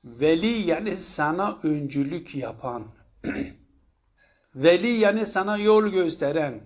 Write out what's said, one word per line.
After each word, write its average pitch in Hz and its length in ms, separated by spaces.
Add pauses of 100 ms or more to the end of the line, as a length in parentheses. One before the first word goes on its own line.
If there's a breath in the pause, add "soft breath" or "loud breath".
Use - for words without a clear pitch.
Veli 156 440
yani 190 500
sana 180 640
öncülük 147 720
yapan. 117 500 (380)
<clears throat> - 1300
Veli 180 320
yani 214 380
sana 202 320
yol 214 300
gösteren. 156 800